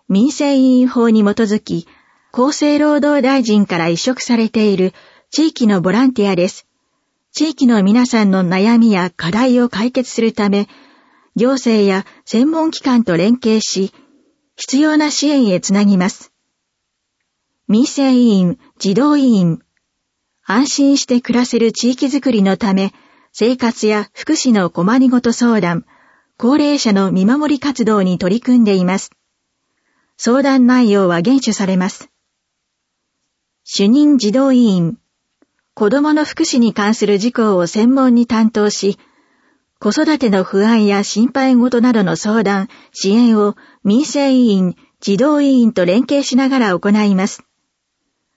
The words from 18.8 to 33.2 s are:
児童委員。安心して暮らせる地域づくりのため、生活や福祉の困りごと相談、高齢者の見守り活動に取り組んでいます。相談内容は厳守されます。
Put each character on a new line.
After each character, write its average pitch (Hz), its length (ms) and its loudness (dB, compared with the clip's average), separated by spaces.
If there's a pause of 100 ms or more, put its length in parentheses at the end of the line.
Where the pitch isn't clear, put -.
児 190 160 0
童 294 200 2
委 269 100 2
員。 180 340 2 (840)
安 233 220 0
心 277 300 0
し - 100 -6
て 247 140 0
暮 240 180 -2
ら 247 80 0
せ 233 140 -2
る 226 100 2
地 233 220 -2
域 269 140 -4
づ 269 140 -2
く 262 120 -2
り 214 100 0
の 190 140 2
た 190 180 -2
め、 196 180 -2 (400)
生 240 240 -2
活 233 300 -4
や 214 260 -2
福 - 200 -8
祉 311 180 -2
の 196 200 0
困 208 280 0
り 262 100 4
ご 247 120 2
と 233 120 -2
相 233 280 0
談、 175 240 -4 (520)
高 254 200 0
齢 294 240 0
者 226 120 0
の 196 200 0
見 185 140 0
守 294 280 0
り 277 60 -4
活 262 240 -4
動 214 180 0
に 180 160 -2
取 196 180 -2
り 240 40 -4
組 247 180 2
ん 233 60 4
で 208 100 2
い 185 100 0
ま 185 140 -2
す。 - 120 -12 (1080)
相 254 260 0
談 269 240 2
内 247 240 2
容 202 160 2
は 175 160 0
厳 240 120 2
守 247 180 -2
さ 202 120 -4
れ 190 120 -2
ま 185 140 -2
す。 - 200 -20 (1600)